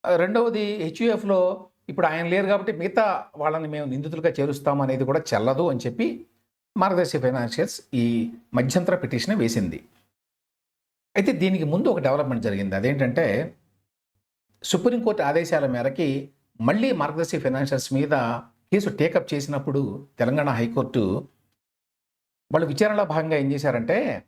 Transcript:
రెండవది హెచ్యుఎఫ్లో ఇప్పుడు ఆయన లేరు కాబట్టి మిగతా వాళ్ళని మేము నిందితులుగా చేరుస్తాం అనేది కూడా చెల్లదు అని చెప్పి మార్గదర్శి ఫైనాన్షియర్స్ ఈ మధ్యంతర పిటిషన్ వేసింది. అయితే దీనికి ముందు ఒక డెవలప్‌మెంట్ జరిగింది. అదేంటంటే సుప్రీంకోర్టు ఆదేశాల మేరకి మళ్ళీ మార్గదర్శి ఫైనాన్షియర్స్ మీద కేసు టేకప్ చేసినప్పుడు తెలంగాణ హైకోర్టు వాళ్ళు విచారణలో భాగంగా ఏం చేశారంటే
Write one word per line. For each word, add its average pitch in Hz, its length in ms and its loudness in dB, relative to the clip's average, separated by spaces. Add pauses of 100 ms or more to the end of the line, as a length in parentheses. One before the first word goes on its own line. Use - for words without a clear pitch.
(160)
రెండవది 208 600 0
హెచ్యుఎఫ్లో 196 920 0 (200)
ఇప్పుడు 170 180 2
ఆయన 165 200 0
లేరు 190 180 2
కాబట్టి 202 260 0
మిగతా 185 640 0
వాళ్ళని 156 320 -2
మేము 151 180 -6
నిందితులుగా 156 440 -2
చేరుస్తాం 143 520 0
అనేది 131 240 0
కూడా 151 160 0 (120)
చెల్లదు 120 360 2
అని 127 160 0
చెప్పి 226 400 -4 (520)
మార్గదర్శి 180 420 2
ఫైనాన్షియర్స్ 123 640 -2 (120)
ఈ 117 400 2 (200)
మధ్యంతర 170 420 2
పిటిషన్ 180 400 -2
వేసింది. 113 500 0 (1300)
అయితే 202 160 4
దీనికి 185 320 2
ముందు 170 240 2
ఒక 180 120 2
డెవలప్‌మెంట్ 131 440 0
జరిగింది. 98 320 -2
అదేంటంటే 131 800 0 (1080)
సుప్రీంకోర్టు 226 580 0
ఆదేశాల 151 460 2
మేరకి 135 640 -2 (320)
మళ్ళీ 214 300 2
మార్గదర్శి 156 480 -2
ఫైనాన్షియర్స్ 135 540 -2
మీద 143 160 0 (640)
కేసు 208 160 2
టేకప్ 185 440 -2
చేసినప్పుడు 139 760 -4 (120)
తెలంగాణ 143 300 0
హైకోర్టు 117 800 0 (1300)
వాళ్ళు 160 140 2
విచారణలో 208 380 2
భాగంగా 156 320 -2
ఏం 139 140 0
చేశారంటే 139 760 -2